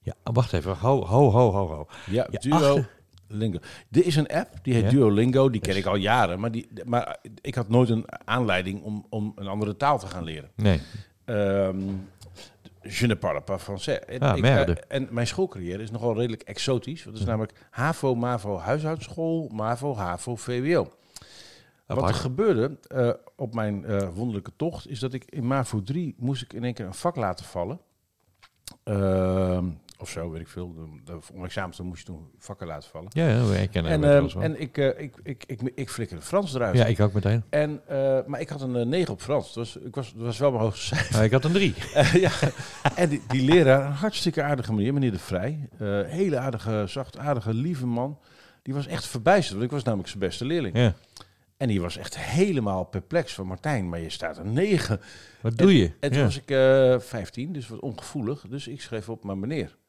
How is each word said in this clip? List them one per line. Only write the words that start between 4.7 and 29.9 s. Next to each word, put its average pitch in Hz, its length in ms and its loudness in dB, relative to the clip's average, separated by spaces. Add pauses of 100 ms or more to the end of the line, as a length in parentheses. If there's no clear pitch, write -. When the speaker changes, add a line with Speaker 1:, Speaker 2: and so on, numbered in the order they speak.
Speaker 2:
heet 113 80 4
Speaker 1:
Ja. 101 80 4
Speaker 2:
Duolingo. 123 600 6
Die 110 100 -2
ken 98 140 -4
Speaker 1:
Yes. 95 80 2
Speaker 2:
ik 92 40 -2
al 98 100 2
jaren. 98 440 2
Maar, 113 100 -2
die, 113 180 -8 (160)
maar 120 320 -2 (240)
ik - 140 -8
had 110 140 -4
nooit 120 200 6
een 113 160 2 (200)
aanleiding 98 580 0
om, 104 260 -10
om 107 280 -4
een 98 100 -10
andere 104 300 -2
taal 139 220 2
te 98 80 -8
gaan 90 180 -8
leren. 80 320 -10
Speaker 1:
Nee. 98 240 4 (440)
Speaker 2:
Ehm, 98 540 0 (1040)
je - 240 -2
ne 107 100 2
parle 76 240 -2
pas 95 220 -6
français. - 420 -6
En - 160 -10
Speaker 1:
Ah, 139 160 2
Speaker 2:
ik, 95 60 0
Speaker 1:
merde. 135 300 4
Speaker 2:
eh, - 240 -4
en 131 140 -2
mijn 120 160 -2
schoolcarrière 101 560 -4
is 107 80 -10
nogal 113 260 -2
redelijk 113 260 -2
exotisch. 131 640 -4
Want - 0 -
het - 120 -16
is 110 40 -8
Speaker 1:
Ja. 101 60 0 (100)
Speaker 2:
namelijk 110 160 -4 (180)
havo, 135 440 0
mavo, 113 440 -2
huishoudenschool, 156 920 -4
mavo, 120 440 -4
havo, 101 400 -6
V 123 260 -4
W 165 160 2
O. 110 40 2 (1040)
Wat - 100 -2
Speaker 1:
Apart. 107 180 2
Speaker 2:
er - 60 -2
gebeurde, 139 560 0 (120)
eh, 123 220 2 (260)
op 113 180 -6
mijn, 107 300 -2
eh, 98 300 0
wonderlijke 104 420 -6
tocht, 165 320 -6
is 131 100 -10
dat 127 140 -4
ik 127 120 -8
in 120 220 -6
mavo 123 360 0
drie 143 360 -4
moest 123 240 -4
ik - 100 -14
in 117 120 -8
één 123 100 -4
keer 104 120 -10
een 95 80 -10
vak 170 220 -4
laten 98 280 -2
vallen. 95 360 -6 (1040)
Ehm, 92 800 2 (340)